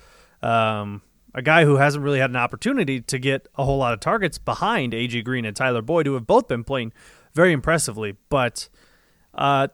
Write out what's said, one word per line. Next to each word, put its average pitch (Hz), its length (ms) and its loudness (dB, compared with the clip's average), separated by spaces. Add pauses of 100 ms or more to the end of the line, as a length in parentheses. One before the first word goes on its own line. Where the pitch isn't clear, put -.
(420)
um, 110 600 -2 (320)
a 131 80 -8
guy 156 240 4
who 143 100 6
hasn't 143 280 2
really 143 160 0
had 131 100 2
an 123 80 -4
opportunity 135 640 -2
to 131 180 -6
get 135 280 -2 (100)
a 135 80 0
whole 139 140 0
lot 120 140 0
of 107 60 -4
targets 190 380 -2
behind 135 560 -2
A 117 140 -2
J 117 140 -4
Green 123 220 -4
and 107 120 -6
Tyler 127 260 0
Boyd, 151 240 0
who 139 80 0
have 120 120 -4
both 240 220 4
been 120 160 -4
playing 123 300 -6 (400)
very 175 180 6
impressively. 113 640 -2 (140)
But, 127 400 -2 (640)
uh, 139 400 0